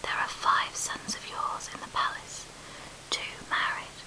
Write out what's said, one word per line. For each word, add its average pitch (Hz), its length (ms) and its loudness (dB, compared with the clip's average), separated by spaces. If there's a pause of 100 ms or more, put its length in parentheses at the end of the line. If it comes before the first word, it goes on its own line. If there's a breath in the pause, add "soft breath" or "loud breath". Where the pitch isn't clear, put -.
There - 160 -2
are - 100 4
five - 480 4
sons - 400 -2
of - 120 -8
yours - 460 -2
in - 80 -6
the - 80 -6
palace, - 560 0 (640 loud breath)
two - 120 0 (280)
married - 580 2